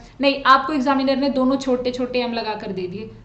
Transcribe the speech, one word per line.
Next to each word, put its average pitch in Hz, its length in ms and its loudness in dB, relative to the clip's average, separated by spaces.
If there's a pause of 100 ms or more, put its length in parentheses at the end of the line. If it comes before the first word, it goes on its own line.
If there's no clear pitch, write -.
(200)
नहीं 277 260 2
आपको 277 260 6
examiner 269 440 2
ने 277 120 0
दोनों 262 280 2
छोटे 254 340 -2
छोटे 247 300 -2
एम 233 120 -4
लगा 220 220 -4
कर 208 180 -8
दे 180 140 -6
दिए, 208 240 -10 (140)